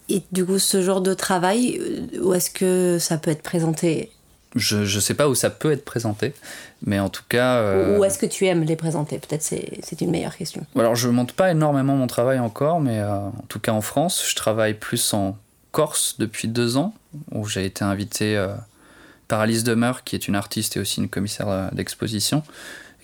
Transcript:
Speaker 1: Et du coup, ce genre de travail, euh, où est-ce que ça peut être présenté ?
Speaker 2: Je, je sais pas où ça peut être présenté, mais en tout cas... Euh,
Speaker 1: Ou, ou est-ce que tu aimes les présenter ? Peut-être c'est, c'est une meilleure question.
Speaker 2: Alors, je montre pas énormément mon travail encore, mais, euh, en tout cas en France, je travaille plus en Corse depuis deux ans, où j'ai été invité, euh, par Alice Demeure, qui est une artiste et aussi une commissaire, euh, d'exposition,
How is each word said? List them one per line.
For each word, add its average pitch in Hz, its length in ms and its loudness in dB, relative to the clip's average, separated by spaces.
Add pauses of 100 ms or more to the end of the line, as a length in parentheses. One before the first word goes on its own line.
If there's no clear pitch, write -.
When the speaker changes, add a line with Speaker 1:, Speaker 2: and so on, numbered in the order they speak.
(120)
Speaker 1:
Et 190 200 0
du 185 120 0
coup, 190 140 0
ce 196 240 2
genre 190 200 2
de 185 120 2
travail, 190 680 2
euh, - 440 -6
où 185 100 4
est-ce 180 160 2
que 185 500 2
ça 165 200 0
peut 170 100 -2
être 151 140 -2
présenté ? 165 680 0 (460)
Speaker 2:
Je, 104 280 2
je 101 160 0
sais 107 140 2
pas 147 160 4
où 127 60 2
ça - 160 2
peut 151 200 0
être 135 140 -2
présenté, 113 480 -2 (500)
mais 101 160 0
en 98 100 0
tout - 200 -12
cas... 123 280 4
Euh, 98 400 4
Speaker 1:
Ou, - 20 4
ou 196 60 6
est-ce 190 120 2
que - 80 -2
tu - 220 0
aimes 175 160 4
les 160 120 0
présenter ? 151 440 -4
Peut-être - 240 -6
c'est, - 400 -6
c'est - 180 -8
une 180 80 0
meilleure 170 260 -2
question. - 300 -8 (100)
Speaker 2:
Alors, 117 200 4
je 120 120 0
montre 123 280 2
pas 190 160 4
énormément 143 440 4
mon 127 120 2
travail 127 320 2
encore, 139 400 0
mais, 117 200 2
euh, 104 100 0 (180)
en 104 200 -10
tout - 120 -8
cas 113 140 0
en 107 80 2
France, - 460 0
je - 60 0
travaille 110 400 2
plus - 400 -2
en 101 240 0 (340)
Corse - 460 0
depuis 113 300 -4
deux 120 300 0
ans, 185 180 0 (360)
où 107 140 -4
j'ai 101 180 -2
été 95 200 -4
invité, 104 520 0
euh, 95 120 0 (800)
par 110 140 2
Alice 113 220 2
Demeure, 120 400 0
qui - 120 -6
est - 120 -6
une 101 80 2
artiste - 420 -4
et - 20 -2
aussi 101 200 -2
une 101 100 -2
commissaire, 101 400 -4
euh, 95 220 -2
d'exposition, 104 680 -2 (640)